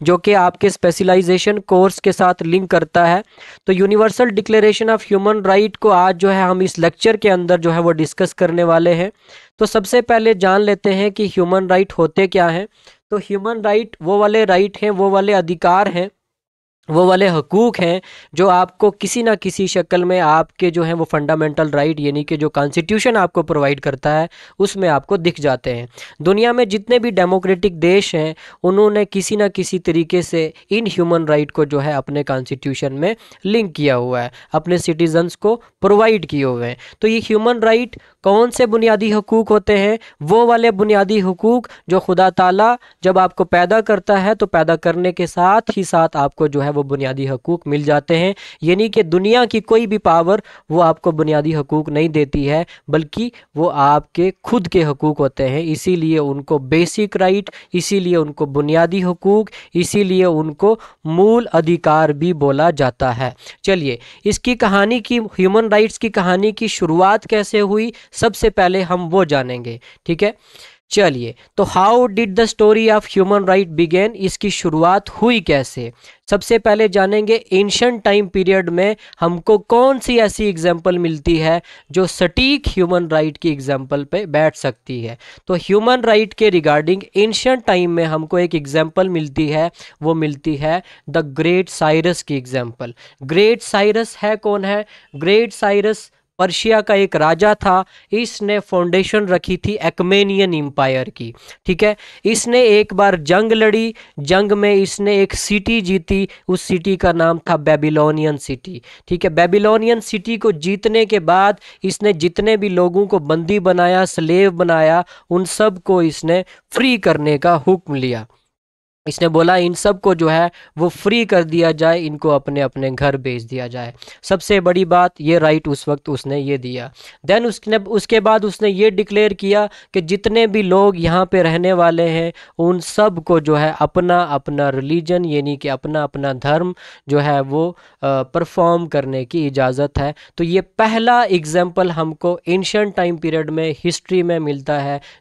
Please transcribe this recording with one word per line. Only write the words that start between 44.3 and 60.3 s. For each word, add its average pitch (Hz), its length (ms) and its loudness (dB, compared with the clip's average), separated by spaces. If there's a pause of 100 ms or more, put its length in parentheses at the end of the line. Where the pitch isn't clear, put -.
तो 208 100 -2
पैदा 165 300 0
करने 175 360 -2
के 175 160 -4
साथ 190 340 2 (160)
ही 196 60 -2
साथ 165 320 0
आपको 147 320 -2
जो 143 140 -2
है 143 100 -2
वो 147 100 -2
बुनियादी 139 440 -4
हकूक़ 135 420 -6
मिल 147 160 -2
जाते 147 320 0
हैं, 185 200 0 (280)
यानी 185 260 2
कि 214 140 0
दुनिया 196 420 2
की 220 140 -2
कोई 226 280 0
भी 208 100 -2
पावर 180 440 2 (300)
वो 160 80 2
आपको 165 320 2
बुनियादी 156 400 0
हकूक़ 151 380 -2
नहीं 151 200 0
देती 147 360 -2
है, 151 200 0 (240)
बल्कि 160 420 -4 (240)
वो 156 120 0
आपके 147 680 0 (100)
खुद 214 240 -2
के 170 160 2
हकूक़ 147 340 -2
होते 139 260 -2
हैं। 135 180 -2
इसीलिए 160 560 -2
उनको 143 420 -2
बेसिक 165 580 -2
राइट, 190 320 0 (240)
इसीलिए 180 420 -2
उनको 151 300 -2
बुनियादी 160 560 0
हकूक़, 190 480 0 (260)
इसीलिए 185 500 0
उनको 165 540 0 (260)